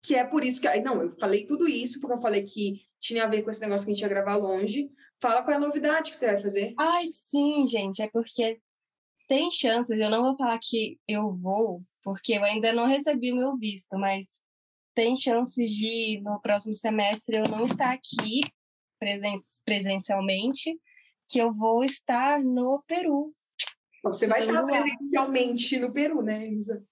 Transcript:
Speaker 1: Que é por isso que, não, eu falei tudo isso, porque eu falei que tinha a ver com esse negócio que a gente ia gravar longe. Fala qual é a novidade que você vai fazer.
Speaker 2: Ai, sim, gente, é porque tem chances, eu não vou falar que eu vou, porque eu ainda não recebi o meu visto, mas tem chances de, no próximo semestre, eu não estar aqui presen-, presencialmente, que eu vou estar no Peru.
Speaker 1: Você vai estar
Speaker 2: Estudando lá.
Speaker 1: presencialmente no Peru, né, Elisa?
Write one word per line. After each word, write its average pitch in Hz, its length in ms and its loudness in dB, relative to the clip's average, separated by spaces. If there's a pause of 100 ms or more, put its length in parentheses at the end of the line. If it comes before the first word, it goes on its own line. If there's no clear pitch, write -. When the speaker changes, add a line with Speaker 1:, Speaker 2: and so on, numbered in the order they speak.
Speaker 1:
Que 294 140 0
é 247 80 4
por 285 200 0
isso 254 180 -2
que, 208 180 2
não, 233 200 -2
eu 170 200 -4
falei 208 260 0
tudo 330 220 2
isso, 254 320 -2
porque 240 140 -2
eu 240 60 -4
falei 208 220 2
que 202 380 -4 (180)
tinha 226 260 -2
a 214 40 0
ver 208 140 2
com 214 80 -4
esse 208 100 -8
negócio 202 260 -2
que 214 60 0
a - 20 2
gente 202 80 -4
ia 208 60 -2
gravar 196 280 0
longe. 208 540 -2 (300)
Fala 240 220 2
qual 302 100 0
é 285 40 4
a 285 40 2
novidade 302 500 0
que - 60 -14
você 247 100 -2
vai 202 160 2
fazer. 202 380 -2
Speaker 2:
Ai, 339 260 2
sim, 285 600 2
gente, 208 360 -2
é 214 80 -2
porque 226 500 -2 (680)
tem 302 240 2
chances, 233 480 2
eu 214 100 2
não 220 120 2
vou 262 140 2
falar 240 240 0
que - 460 -2
eu 208 240 0
vou, 185 520 0 (200)
porque 196 300 -4
eu 202 120 2
ainda 214 280 2
não 233 140 2
recebi 269 460 2
o 247 40 0
meu 262 200 0
visto, 202 400 -6
mas 196 300 -2 (680)
tem 233 200 4
chances 240 560 0
de, 214 540 0
no 208 160 -4
próximo 208 340 0
semestre, 214 640 0
eu 214 120 2
não 220 160 0
estar 254 280 0
aqui 233 480 -4 (580)
presen-, 202 420 -4 (240)
presencialmente, 196 1120 0 (520)
que 254 100 0
eu 233 160 2
vou 226 300 2
estar 269 580 0
no 254 460 2
Peru. 320 440 0 (680)
Speaker 1:
Você - 240 0
vai 220 140 2
estar 226 120 0
Speaker 2:
Estudando 277 200 2
lá. 311 100 2
Speaker 1:
presencialmente 262 960 0
no 247 140 -2
Peru, 294 300 0
né, 214 220 -2
Elisa? 214 480 -6